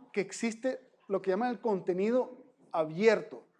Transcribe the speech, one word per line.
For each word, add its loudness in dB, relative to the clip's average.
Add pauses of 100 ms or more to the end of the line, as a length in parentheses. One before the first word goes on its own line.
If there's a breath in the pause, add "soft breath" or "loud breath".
(120)
que -2
existe -4 (180)
lo -2
que -4
llaman 2
el -8
contenido 0 (280)
abierto 2 (140)